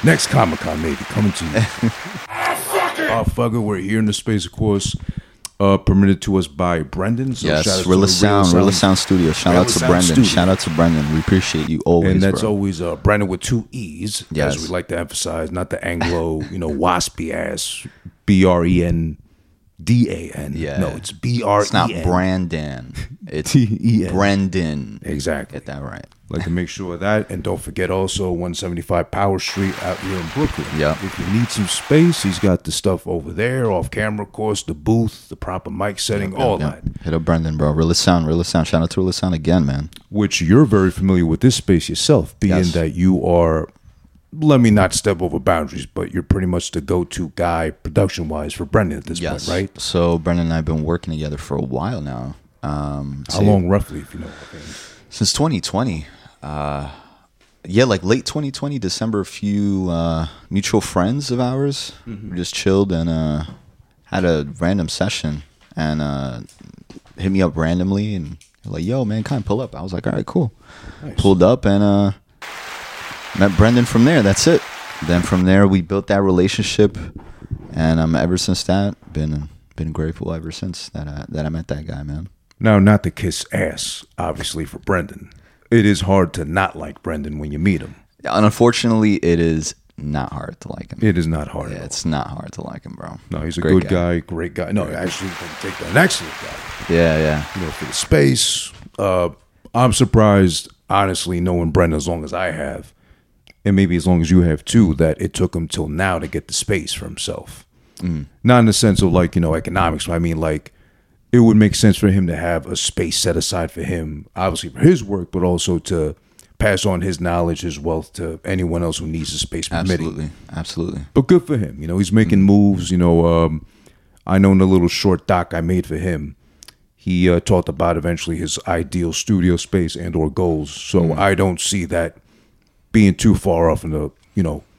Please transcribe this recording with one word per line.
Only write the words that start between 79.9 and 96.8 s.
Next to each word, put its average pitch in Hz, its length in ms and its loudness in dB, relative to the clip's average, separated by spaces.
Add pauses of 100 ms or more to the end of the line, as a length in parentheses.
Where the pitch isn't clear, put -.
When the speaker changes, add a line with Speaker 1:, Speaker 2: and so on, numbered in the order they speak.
Speaker 2:
grateful 80 400 -6
ever 82 200 -8
since - 380 -10
that 73 180 -10
I, 71 220 -10
that 76 160 -6
I - 20 -2
met 80 200 -6
that 78 180 -6
guy, 71 160 -10
man. 76 260 -10 (300)
Speaker 1:
Now, 107 200 4
not 101 260 6
to 87 60 -2
kiss - 420 -6
ass, - 520 -4 (140)
obviously, 82 480 -6
for - 140 -16
Brendan. - 500 -4 (400)
It 110 160 6
is 98 160 4
hard 92 320 2
to 85 100 -6
not 92 320 -2
like 73 260 -12
Brendan 76 360 -8
when 73 140 -8
you 73 60 -6
meet 101 220 2
him. - 140 -14 (300)
Speaker 2:
And 107 200 2
unfortunately, 110 720 4
it 85 240 2
is 80 340 0 (220)
not 71 360 -6
hard - 280 -12
to - 120 -12
like - 200 -12
him. - 80 -14
Speaker 1:
It 104 160 2
is 82 100 0
not 76 220 -4
hard 73 220 -10
Speaker 2:
Yeah, 95 60 -10
Speaker 1:
at 85 40 -12
all. 82 60 -14
Speaker 2:
it's - 180 -10
not 76 220 -2
hard - 260 -12
to - 140 -12
like - 180 -14
him, - 140 -16
bro. - 200 -14 (120)
Speaker 1:
No, 80 100 -6
he's 80 160 -6
a 85 60 -4
Speaker 2:
Great 80 100 4
Speaker 1:
good 90 160 4
Speaker 2:
guy. 87 300 0
Speaker 1:
guy, - 20 -2
great 85 340 -8
guy. 85 180 -6
No, 90 180 -2
actually, 90 400 -8
you 85 60 -12
can 90 120 -12 (140)
take 95 160 -10
that. 80 140 -10
An 110 40 0
excellent 147 460 0
guy. - 520 -8